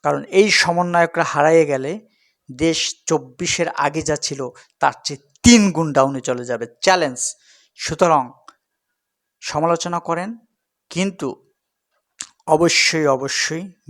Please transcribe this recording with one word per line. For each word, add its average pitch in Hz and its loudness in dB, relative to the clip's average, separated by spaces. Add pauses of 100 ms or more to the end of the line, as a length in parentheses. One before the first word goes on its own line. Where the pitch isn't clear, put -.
কারণ 143 -2
এই 202 2
সমন্বয়করা 175 0
হারিয়ে 156 4
গেলে 143 -6 (440)
দেশ 156 -2 (100)
চব্বিশের 156 -4
আগে 151 -4
যা 156 -2
ছিল 135 -8 (300)
তার 131 0 (100)
চেয়ে 143 -10 (240)
তিন 220 8
গুণ 156 -2
ডাউনে 135 2
চলে 123 -6
যাবে, 117 -4 (160)
চ্যালেঞ্জ। 165 0 (400)
সুতরাং 151 0 (1080)
সমালোচনা 170 -2
করেন, 180 -6 (520)
কিন্তু 185 -6 (920)
অবশ্যই, 160 2
অবশ্যই 151 -4 (160)